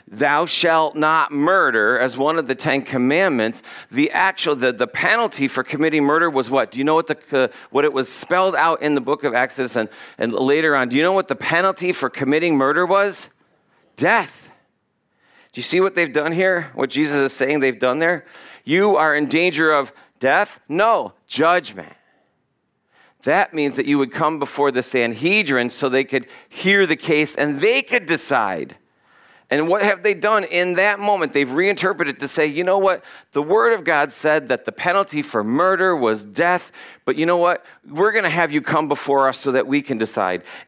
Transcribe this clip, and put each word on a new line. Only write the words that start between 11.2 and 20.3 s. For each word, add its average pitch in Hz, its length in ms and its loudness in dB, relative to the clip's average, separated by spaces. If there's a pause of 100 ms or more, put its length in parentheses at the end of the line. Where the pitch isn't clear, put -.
the 131 80 -4
penalty 180 560 -2
for - 180 -4
committing 151 460 0
murder 147 280 2
was? 196 440 -2 (680)
Death. 196 540 -2 (1000)
Do - 60 -14
you 120 40 -8
see 175 180 0
what 190 140 0
they've 165 180 0
done 151 200 0
here? 175 420 0
What 131 160 -2
Jesus 147 260 0
is 135 160 2
saying 143 280 -2
they've 127 180 0
done 127 200 0
there? 165 280 -2 (380)
You 185 320 2
are 151 180 2
in 147 120 0
danger 160 440 0
of 143 220 0 (260)
death? 160 500 0